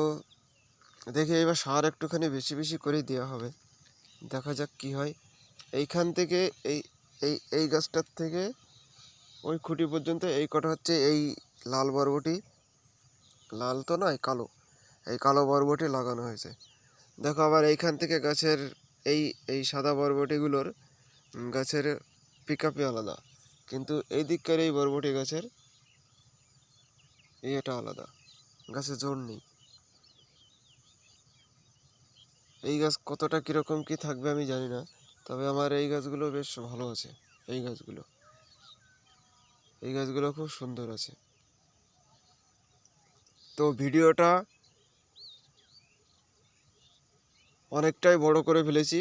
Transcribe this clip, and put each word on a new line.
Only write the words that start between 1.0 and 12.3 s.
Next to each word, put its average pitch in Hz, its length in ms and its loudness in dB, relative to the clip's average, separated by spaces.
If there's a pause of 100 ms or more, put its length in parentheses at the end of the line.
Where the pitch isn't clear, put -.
দেখি 151 280 0
এবার 165 280 4
সার 139 220 2
একটুখানি 160 440 -2
বেশি 135 260 -4
বেশি 156 240 -4
করে 143 240 0
দেওয়া 127 240 -4
হবে, 123 220 -8 (760)
দেখা 135 320 -6
যাক 143 240 -6
কী 139 140 -8
হয়। 143 200 -4 (600)
এইখান 160 400 0
থেকে 180 280 0 (240)
এই, 143 160 -2 (400)
এই, 147 140 0 (180)
এই 156 160 2
গাছটার 156 380 0 (100)
থেকে 170 260 -4 (1000)
ওই 160 140 -2
খুঁটি 160 280 -2
পর্যন্ত 160 360 -2 (160)
এই 151 120 2
কটা 156 180 0
হচ্ছে 160 260 0 (120)
এই 151 140 4 (460)
লাল 131 240 0
বরবটি, 143 440 0 (1160)